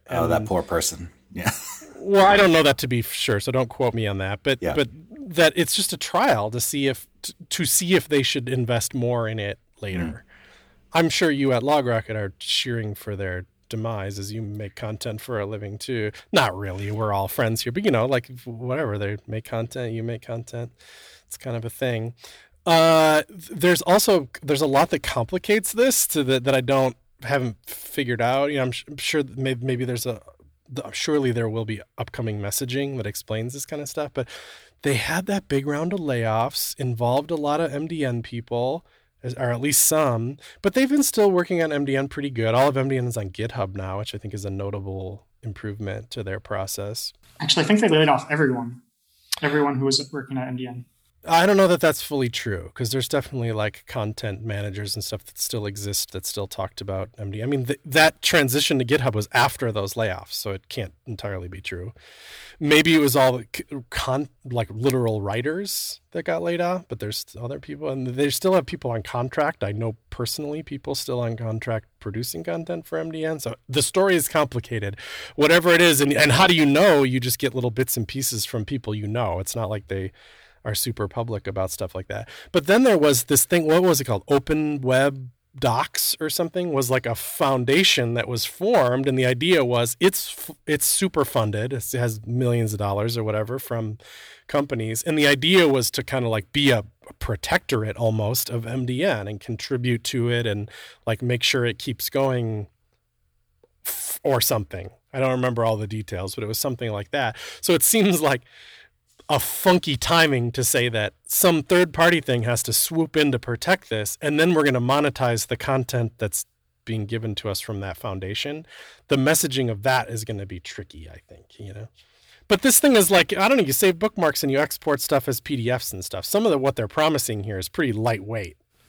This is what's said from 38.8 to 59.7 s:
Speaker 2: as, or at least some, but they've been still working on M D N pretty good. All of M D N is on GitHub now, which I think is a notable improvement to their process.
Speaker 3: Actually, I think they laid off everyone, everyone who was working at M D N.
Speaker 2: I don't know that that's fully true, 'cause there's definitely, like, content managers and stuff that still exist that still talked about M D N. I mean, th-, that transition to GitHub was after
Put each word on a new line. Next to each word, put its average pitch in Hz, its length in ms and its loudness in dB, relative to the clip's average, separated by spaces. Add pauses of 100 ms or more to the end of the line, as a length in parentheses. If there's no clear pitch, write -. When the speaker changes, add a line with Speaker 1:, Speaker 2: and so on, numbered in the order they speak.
Speaker 2:
as, 123 120 -8
or 123 160 -2
at 120 120 -4
least 143 240 2
some, 135 500 0 (240)
but 196 140 0
they've 262 160 2
been 285 120 4
still 208 280 4
working 175 320 2
on 156 100 0
M 143 140 0
D 135 100 0
N 139 100 0
pretty 143 220 -6
good. 113 260 0
All 135 140 6
of 135 80 0
M 135 140 0
D 135 80 0
N 120 80 -2
is 120 100 -4
on 101 140 -6
GitHub 101 440 -6
now, 95 240 -6
which 107 160 -8
I 104 40 -10
think 101 160 -12
is 104 100 -8
a 101 60 -6
notable 98 760 -8 (160)
improvement 107 680 -8
to 113 120 -8
their 95 160 -6
process. 101 760 -8 (260)
Speaker 3:
Actually, 156 240 2
I - 20 -2
think 208 140 4
they 220 80 4
laid 156 220 6
off 135 200 0
everyone, 123 520 0 (580)
everyone 143 380 2
who 135 80 0
was 135 260 0
working 135 240 -8
at 127 100 -6
M 127 100 -8
D 127 100 -8
N. 123 180 -12 (420)
Speaker 2:
I 170 200 6
don't 202 100 6
know 196 100 8
that 175 140 4
that's 156 200 4
fully 131 300 -2
true, 87 420 -6
'cause 117 180 -4
there's 127 180 -2
definitely, 127 420 -2
like, 107 360 -4
content 107 580 -6
managers 101 500 -6
and 104 100 -6
stuff - 200 -8
that - 140 -18
still 104 280 -4
exist 101 460 -6
that 92 120 -8
still 98 220 -6
talked - 340 -10
about 95 380 -8
M 101 140 -8
D 107 100 -8
N. 127 60 -4
I - 20 0
mean, 135 160 -2
th-, 139 180 -4
that 156 380 4
transition 143 560 2
to 127 60 2
GitHub 127 300 2
was 107 180 -2
after 123 400 2